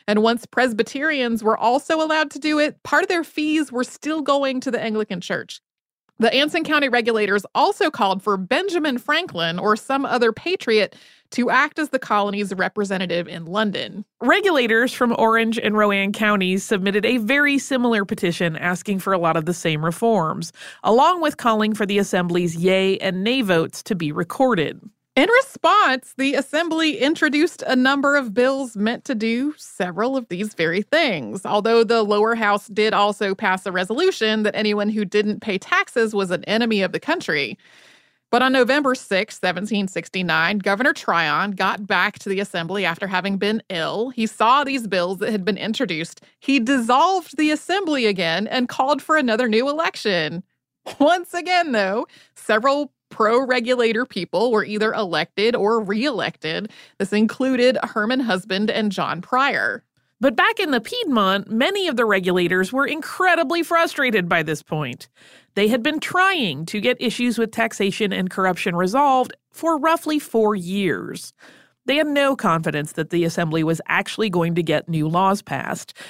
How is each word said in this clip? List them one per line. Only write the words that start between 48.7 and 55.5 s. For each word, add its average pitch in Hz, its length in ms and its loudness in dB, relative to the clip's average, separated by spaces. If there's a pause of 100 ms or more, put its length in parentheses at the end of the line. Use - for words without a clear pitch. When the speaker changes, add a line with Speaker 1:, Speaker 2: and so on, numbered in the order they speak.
Speaker 1:
for 311 160 2
another 247 320 2
new 220 180 2
election. 190 760 -2 (560)
Once 349 340 2
again, 349 400 0
though, 208 340 0 (260)
several 269 600 0 (160)
pro-regulator 240 960 2
people 208 480 0
were 208 100 2
either 208 300 -2
elected 175 600 0